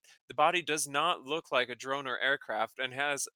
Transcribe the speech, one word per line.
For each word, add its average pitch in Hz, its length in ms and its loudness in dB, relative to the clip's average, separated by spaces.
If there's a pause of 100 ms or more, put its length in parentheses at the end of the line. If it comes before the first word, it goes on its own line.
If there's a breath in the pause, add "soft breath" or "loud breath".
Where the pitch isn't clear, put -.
(260 soft breath)
the 123 80 -16
body 165 260 4
does 147 280 -2
not 151 360 0
look 156 280 -4
like 123 160 4
a 120 80 -8
drone 135 320 -4
or 120 100 -2
aircraft 123 640 0
and 127 140 -4
has 143 420 -2